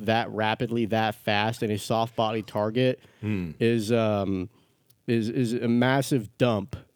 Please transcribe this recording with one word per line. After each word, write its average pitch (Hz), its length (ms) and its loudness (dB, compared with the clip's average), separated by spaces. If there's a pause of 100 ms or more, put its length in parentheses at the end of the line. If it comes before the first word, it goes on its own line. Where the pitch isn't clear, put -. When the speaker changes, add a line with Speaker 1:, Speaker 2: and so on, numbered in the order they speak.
Speaker 1:
that 113 240 2
rapidly, 110 560 0
that 110 300 0
fast 110 460 0
in 110 100 -2
a 104 60 -2
soft 113 380 -2
body 110 260 0
target 110 560 0 (220)
Speaker 2:
Hmm. 95 400 -4
Speaker 1:
is, 117 320 2
um, 101 560 0 (580)
is, 117 220 0
is 120 240 0
a 120 160 -2
massive 127 680 2
dump 120 360 2 (220)